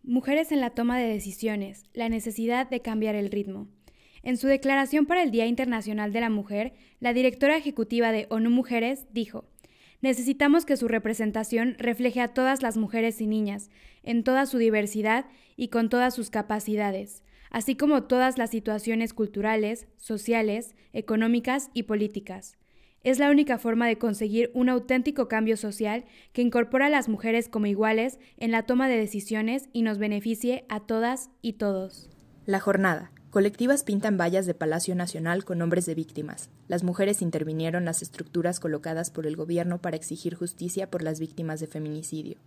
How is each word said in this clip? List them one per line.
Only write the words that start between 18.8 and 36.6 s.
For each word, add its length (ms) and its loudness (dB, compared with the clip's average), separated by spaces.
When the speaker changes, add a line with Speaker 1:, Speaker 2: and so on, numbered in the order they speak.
Speaker 1:
culturales, 760 -2
sociales, 760 -2
económicas 800 0
y 80 -2
políticas. 760 -4
Es 160 2
la 120 6
única 280 6
forma 280 2
de 120 2
conseguir 560 0
un 160 4
auténtico 580 0
cambio 300 2
social 480 -4
que 80 -2
incorpora 460 2
a 40 4
las 200 4
mujeres 400 0
como 160 0
iguales 520 2
en 140 0
la 100 2
toma 260 2
de 80 2
decisiones 800 -2
y 80 0
nos 160 0
beneficie 720 -2
a 100 -4
todas 480 -2
y 120 -4
todos". 540 -4
Speaker 2:
La 120 0
jornada. 520 2
Colectivas 520 2
pintan 340 0
vallas 300 2
de 80 -2
Palacio 400 -2
Nacional 500 -2
con 140 -4
nombres 280 2
de 100 -4
víctimas. 540 -8